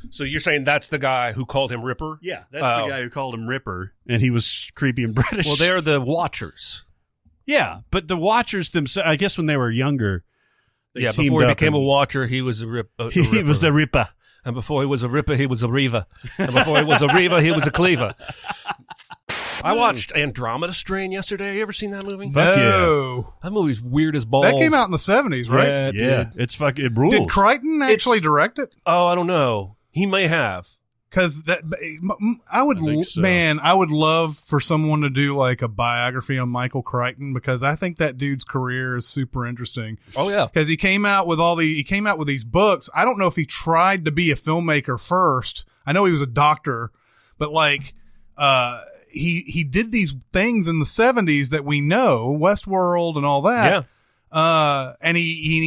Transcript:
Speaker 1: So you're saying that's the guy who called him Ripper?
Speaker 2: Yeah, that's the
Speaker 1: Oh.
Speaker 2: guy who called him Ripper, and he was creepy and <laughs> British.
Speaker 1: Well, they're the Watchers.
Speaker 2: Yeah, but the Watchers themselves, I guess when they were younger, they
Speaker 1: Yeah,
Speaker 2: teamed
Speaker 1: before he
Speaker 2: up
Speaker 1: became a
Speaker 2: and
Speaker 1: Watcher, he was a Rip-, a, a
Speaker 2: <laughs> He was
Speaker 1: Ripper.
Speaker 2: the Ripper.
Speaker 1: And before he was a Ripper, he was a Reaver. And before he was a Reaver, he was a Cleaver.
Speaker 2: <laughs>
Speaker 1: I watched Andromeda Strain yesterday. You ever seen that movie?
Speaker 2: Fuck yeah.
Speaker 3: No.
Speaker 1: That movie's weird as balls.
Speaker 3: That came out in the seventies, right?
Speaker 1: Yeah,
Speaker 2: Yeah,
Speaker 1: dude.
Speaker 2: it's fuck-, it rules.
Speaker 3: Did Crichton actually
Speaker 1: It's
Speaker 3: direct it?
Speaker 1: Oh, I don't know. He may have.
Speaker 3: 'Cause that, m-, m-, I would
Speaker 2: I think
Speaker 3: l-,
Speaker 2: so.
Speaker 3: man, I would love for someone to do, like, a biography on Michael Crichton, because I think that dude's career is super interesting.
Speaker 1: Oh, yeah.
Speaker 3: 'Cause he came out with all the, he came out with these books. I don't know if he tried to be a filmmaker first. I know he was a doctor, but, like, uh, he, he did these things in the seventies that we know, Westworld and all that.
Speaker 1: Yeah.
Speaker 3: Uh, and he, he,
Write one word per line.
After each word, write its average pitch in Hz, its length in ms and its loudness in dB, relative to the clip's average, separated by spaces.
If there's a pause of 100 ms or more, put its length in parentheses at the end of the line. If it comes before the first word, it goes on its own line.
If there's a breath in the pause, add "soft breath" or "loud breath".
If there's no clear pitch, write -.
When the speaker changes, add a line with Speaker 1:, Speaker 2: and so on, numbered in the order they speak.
(100)
Speaker 1:
So - 140 -8
you're 143 160 -4
saying 156 240 0
that's 147 240 0
the 151 100 -4
guy 127 340 -2
who 127 120 -6
called 135 280 -2
him 117 120 -8
Ripper? 156 380 -8
Speaker 2:
Yeah, 165 280 -12
that's 147 140 -6
the 120 200 0
Speaker 1:
Oh. - 40 -2
Speaker 2:
guy 135 140 -6
who 120 80 -8
called 135 240 -8
him 113 140 -8
Ripper, 98 440 -8 (160)
and 113 140 0
he 127 80 2
was - 440 -2
creepy 127 300 -2
and 113 100 -4
<laughs> - 0 -
British. 131 320 0
Speaker 1:
Well, 143 100 4
they're 180 240 2
the 147 200 0
Watchers. 143 840 -6 (640)
Speaker 2:
Yeah, 151 340 0 (100)
but 175 180 -2
the 180 80 -2
Watchers 202 540 0
themselves, 165 380 -2
I 156 80 2
guess 196 200 -2
when 165 100 -2
they 151 100 0
were 123 140 0
younger, 117 540 -2 (680)
they - 80 -6
Speaker 1:
Yeah, 117 80 0
Speaker 2:
teamed 143 160 0
Speaker 1:
before 151 160 4
he 123 60 6
Speaker 2:
up 117 100 4
Speaker 1:
became 156 160 4
a 147 40 2
Speaker 2:
and 135 80 2
Speaker 1:
Watcher, 139 400 2
he 127 160 -4
was 117 200 -4
a 113 60 -10
Rip-, 117 300 -8
a, 117 100 -6
a - 20 -10
Speaker 2:
<laughs> - 20 -10
He 175 80 2
was 147 120 4
Speaker 1:
Ripper. 151 220 2
Speaker 2:
the 156 180 2
Ripper. 147 360 2 (360 soft breath)
Speaker 1:
And 120 100 -6
before 131 280 -4
he 139 40 -2
was 135 160 -2
a 123 60 -2
Ripper, 139 280 0
he 135 100 2
was 123 160 -2
a 123 60 0
Reaver. 117 380 0 (320 loud breath)
And 190 160 -2
before 254 240 4
he 226 60 4
was 214 180 4
a 143 60 4
Reaver, 180 340 4
he 160 80 4
was 151 160 0
a 147 40 0
Cleaver. 151 460 2
Speaker 2:
<laughs> - 1500 -12
Speaker 1:
I 165 80 0
watched 127 400 0
Andromeda 139 600 -2
Strain 190 380 -6
yesterday. 196 460 -6
You 214 60 -2
ever 208 100 -6
seen 208 180 -6
that 196 140 -10
movie? 196 260 -10
Speaker 2:
Fuck 156 260 4
yeah. - 140 4
Speaker 3:
No. 143 720 2
Speaker 1:
That 175 80 -8
movie's 156 320 0
weird 147 320 0
as 131 100 -2
balls. 135 220 2
Speaker 3:
That 175 80 6
came 160 180 4
out 254 120 4
in 185 80 -4
the 160 80 0
seventies, 180 500 0
right? 139 160 4
Speaker 1:
Yeah, 139 280 0
Speaker 2:
Yeah, 123 300 2
Speaker 1:
dude. - 160 -10
Speaker 2:
it's - 140 -4
fuck-, 143 240 -2
it 127 180 -2
rules. 151 160 4
Speaker 3:
Did 147 160 4
Crichton 269 540 2
actually 233 360 4
Speaker 1:
It's 185 40 -2
Speaker 3:
direct 156 380 2
it? 135 120 -6 (140)
Speaker 1:
Oh, 175 220 4
I 175 80 2
don't 175 100 -2
know. 120 500 0 (140)
He 185 160 -2
may 190 220 0
have. 117 400 -2 (420)
Speaker 3:
'Cause 160 340 -2
that, 170 200 -2
m-, 160 460 -8 (100)
m-, 226 200 -2 (120)
I 226 100 2
would 277 160 2
Speaker 2:
I 160 40 -4
think 151 160 0
Speaker 3:
l-, 175 60 0
Speaker 2:
so. - 180 -6
Speaker 3:
man, 175 380 2
I 156 140 4
would 185 160 4
love 156 460 2
for - 240 -2
someone 151 400 2
to 147 100 0
do, 143 240 0
like, 127 280 0
a 123 60 -2
biography 120 720 -2
on 123 120 -2
Michael 123 320 -4
Crichton, 127 500 -4
because 127 300 -4
I 143 140 0
think 175 200 -4
that 135 220 -2
dude's 139 260 -4
career 127 520 -4
is 120 120 -6
super 127 380 -6
interesting. 120 520 -10 (160 soft breath)
Speaker 1:
Oh, 147 140 -2
yeah. 202 240 0
Speaker 3:
'Cause 156 160 2
he 160 80 0
came 202 300 0
out 196 200 2
with 165 140 0
all 170 160 2
the, 165 80 0 (100)
he 147 80 -4
came 202 240 -2
out 196 120 0
with 147 100 -4
these 135 160 -4
books. 175 500 2
I 170 120 2
don't 247 120 -2
know 196 80 2
if 165 100 -2
he 156 100 -2
tried 175 580 0
to 156 80 -2
be 165 180 0
a 139 40 2
filmmaker 156 680 -2
first. 170 640 0 (220)
I 139 60 -2
know 196 120 2
he 185 80 4
was 151 100 0
a 143 40 -4
doctor, 127 680 0 (460 soft breath)
but, 151 120 -4
like, 147 440 0 (420)
uh, 127 460 2 (280)
he, 170 360 -2
he 165 180 -4
did 190 260 -2
these 190 240 -2 (200)
things 202 340 0
in 165 100 0
the 147 80 0
seventies 190 640 2
that 147 140 -2
we 147 160 0
know, 147 580 2
Westworld 175 760 0
and 143 80 -2
all 143 180 2
that. 208 300 4
Speaker 1:
Yeah. 185 100 0 (480)
Speaker 3:
Uh, 151 720 2
and 170 160 0
he, 165 200 -2
he, 156 300 0